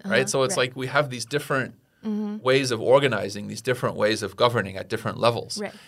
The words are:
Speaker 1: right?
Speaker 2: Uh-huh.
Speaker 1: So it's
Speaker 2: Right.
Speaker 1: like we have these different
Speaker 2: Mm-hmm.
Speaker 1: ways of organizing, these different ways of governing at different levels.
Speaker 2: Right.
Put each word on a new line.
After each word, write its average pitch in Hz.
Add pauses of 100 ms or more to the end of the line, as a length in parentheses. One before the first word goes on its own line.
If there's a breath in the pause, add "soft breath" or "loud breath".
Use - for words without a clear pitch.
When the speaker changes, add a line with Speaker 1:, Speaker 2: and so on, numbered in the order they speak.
Speaker 1:
right? 107
Speaker 2:
Uh-huh. 131
Speaker 1:
So 135
it's 127
Speaker 2:
Right. 127
Speaker 1:
like 127
we 131
have 143
these 120
different 139 (300)
Speaker 2:
Mm-hmm. 208
Speaker 1:
ways 131
of 113
organizing, 104
these 104
different 123
ways 107
of 95
governing 110
at 95
different 107
levels. 113
Speaker 2:
Right. 202 (160 loud breath)